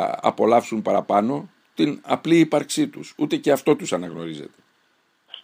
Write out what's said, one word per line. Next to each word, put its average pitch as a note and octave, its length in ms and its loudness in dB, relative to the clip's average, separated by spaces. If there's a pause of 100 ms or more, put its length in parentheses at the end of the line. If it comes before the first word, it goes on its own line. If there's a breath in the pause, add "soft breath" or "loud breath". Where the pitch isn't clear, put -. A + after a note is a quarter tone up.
(220)
απολαύσουν A2+ 600 2
παραπάνω, G#2 680 0 (260)
την D3+ 280 -2
απλή - 360 2
ύπαρξή D3+ 480 0
τους. - 300 -14
Ούτε D3+ 180 -2
και D#3 160 0
αυτό C#3+ 240 2
τους F#2+ 180 -8
αναγνωρίζεται. E2 680 -8 (840)